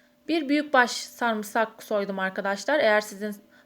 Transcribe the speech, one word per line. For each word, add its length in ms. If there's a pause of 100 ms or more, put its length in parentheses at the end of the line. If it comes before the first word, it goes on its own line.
(280)
Bir 220
büyük 240
baş 180
sarımsak 920
soydum 360
arkadaşlar. 600
Eğer 220
sizin 340 (300)